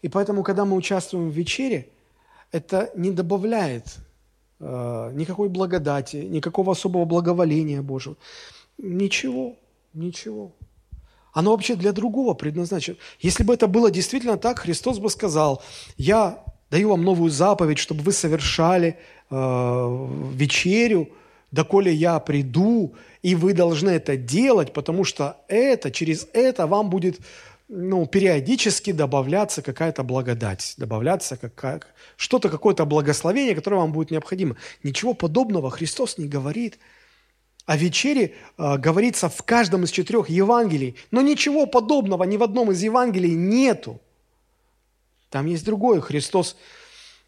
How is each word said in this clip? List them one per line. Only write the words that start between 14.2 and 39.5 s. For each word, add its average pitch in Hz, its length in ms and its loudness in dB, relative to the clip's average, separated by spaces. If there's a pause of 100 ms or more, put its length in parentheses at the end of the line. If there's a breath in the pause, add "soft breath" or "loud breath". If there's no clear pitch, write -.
так, 240 220 -2
Христос 196 400 -4
бы 208 100 -2
сказал: 151 540 0 (320 loud breath)
«Я 196 480 2 (260)
даю 196 200 2
вам 175 140 2
новую 170 260 4
заповедь, 160 480 2
чтобы 156 240 -4
вы 170 100 2
совершали, 165 880 2 (300 loud breath)
э, 127 800 -2 (260)
вечерю, 180 760 2 (440 loud breath)
доколе 170 420 4
я 160 260 2
приду, 156 760 0 (260 loud breath)
и 180 140 2
вы 180 180 4
должны 170 380 2
это 151 260 0
делать, 160 560 2
потому 165 320 -2
что 147 320 -6 (100)
это, 233 420 2
через 156 440 -4
это 247 340 2
вам 202 220 2
будет, 180 300 -2 (500 loud breath)
ну, 185 360 -2
периодически 196 840 0
добавляться 147 680 0
какая-то 156 420 -4
благодать, 120 720 -4
добавляться 123 640 -4
какая-, 131 440 -10 (360 soft breath)
что-то, - 320 0
какое-то 160 360 2
благословение, 160 680 2
которое 196 220 -2
вам 160 160 0
будет 156 180 -4
необходимо». 160 460 -4 (260 loud breath)
Ничего 175 300 -2
подобного 170 580 0
Христос 165 460 -6
не 156 100 -6
говорит. 143 500 -4 (880 soft breath)
О 156 100 2
вечере, 202 560 2 (240 loud breath)
э, 143 220 0
говорится 175 500 2
в - 140 -14
каждом 196 400 2